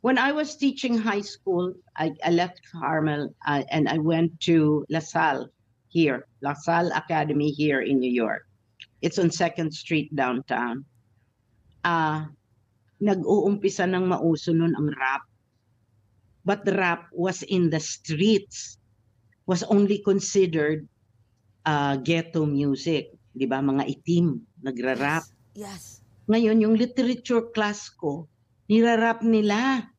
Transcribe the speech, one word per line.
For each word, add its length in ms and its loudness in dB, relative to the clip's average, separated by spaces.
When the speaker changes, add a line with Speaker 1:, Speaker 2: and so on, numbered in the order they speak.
Speaker 1:
When 120 2
I 160 2
was 240 -4
teaching 400 0
high 320 -2
school, 480 -4
I, 260 -2
I 80 0
left 400 0
Carmel, 720 -2
uh, 240 -2
and 240 0
I 80 -2
went 480 0
to 400 4
La 160 -2
Salle 480 -2
here, 400 0
La 160 -4
Salle 400 0
Academy 560 0
here 320 0
in 160 0
New 140 0
York. 340 -2
It's 160 -2
on 140 2
Second 420 -2
Street 400 -4
downtown. 680 -2
Ah, 460 -2
nag-uumpisa 880 0
ng 180 0
mauso 460 0
nun 240 2
ang 160 -2
rap. 300 -2
But 260 0
rap 400 0
was 320 -4
in 260 2
the 140 0
streets, 960 -2
was 200 0
only 340 2
considered, 840 0
uh, 320 0
ghetto 480 -2
music, 640 -2
di 100 -2
ba? 160 -2
Mga 300 0
itim, 360 0
nagra-rap. 640 -2
Speaker 2:
Yes, 160 -16
yes. 140 -16
Speaker 1:
Ngayon, 320 4
yung 160 4
literature 800 0
class 360 -4
ko, 380 -8
nirarap 560 2
nila. 640 2